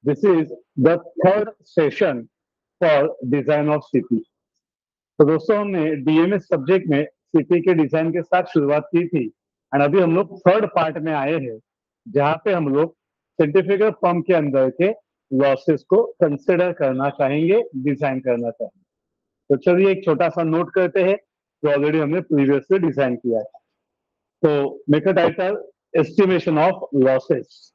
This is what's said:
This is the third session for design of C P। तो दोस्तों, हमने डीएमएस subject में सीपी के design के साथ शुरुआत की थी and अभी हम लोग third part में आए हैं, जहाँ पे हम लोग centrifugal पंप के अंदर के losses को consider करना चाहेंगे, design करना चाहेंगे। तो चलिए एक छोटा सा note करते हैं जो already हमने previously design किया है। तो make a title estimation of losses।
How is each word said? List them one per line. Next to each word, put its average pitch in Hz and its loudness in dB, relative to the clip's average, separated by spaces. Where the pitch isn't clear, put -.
This 143 -2
is 165 2
the 160 2
third 208 2
session 143 -2
for 156 2
design 147 0
of 151 0
C - 0
P। 117 0
तो 156 8
दोस्तों, 160 0
हमने 180 -2
डीएमएस 165 0
subject 180 0
में 147 0
सीपी - -2
के 175 2
design 160 0
के 170 -4
साथ 180 -2
शुरुआत 147 0
की 175 0
थी 156 -2
and 143 2
अभी 147 2
हम 165 2
लोग 180 -4
third 202 2
part 160 -2
में 156 -6
आए 143 -2
हैं, 127 -6
जहाँ 143 0
पे 208 0
हम 165 -2
लोग 160 0
centrifugal 185 2
पंप 175 0
के 185 2
अंदर 135 0
के 190 2
losses 135 0
को 208 4
consider 175 0
करना 135 -2
चाहेंगे, 156 0
design 135 -4
करना 120 -2
चाहेंगे। - -14
तो 139 4
चलिए 185 4
एक 190 -4
छोटा 165 0
सा 165 -4
note 165 -2
करते 185 0
हैं 190 2
जो - -6
already 151 0
हमने 156 -2
previously 143 2
design 131 -2
किया 117 -4
है। 104 -6
तो 147 0
make 156 2
a 185 0
title 180 0
estimation 170 0
of 165 2
losses। 131 -2